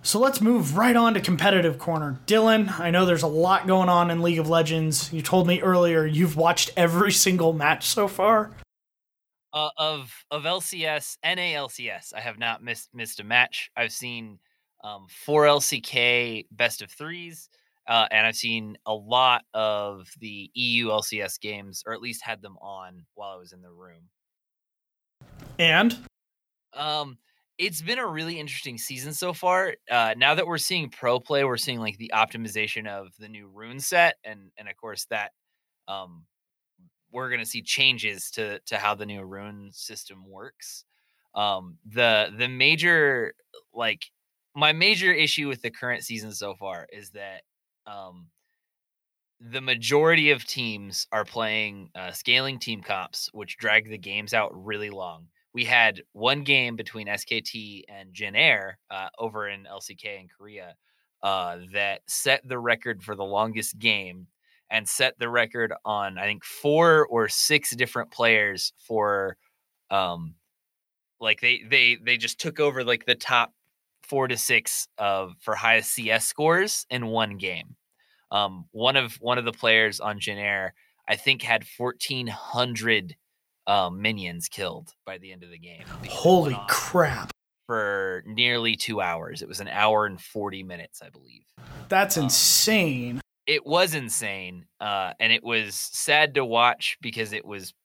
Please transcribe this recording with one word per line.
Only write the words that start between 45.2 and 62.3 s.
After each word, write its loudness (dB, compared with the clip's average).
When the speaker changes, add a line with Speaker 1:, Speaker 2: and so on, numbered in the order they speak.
Speaker 2:
with -6
the -6
current -6
season -10
so -10
far -10
is -20
that, -16
um, -16
the -8
majority 4
of 2
teams -6
are -2
playing, -4
uh, -12
scaling 0
team -8
comps, -6
which -14
drag 2
the -12
games -8
out 0
really -6
long. -12
We -4
had 2
one 0
game 0
between -12
S -6
K -4
T -14
and -20
Jin -6
Air, 2
uh, -10
over -6
in -14
L -16
C -16
K -14
in -20
Korea, -20
uh, -2
that -4
set 0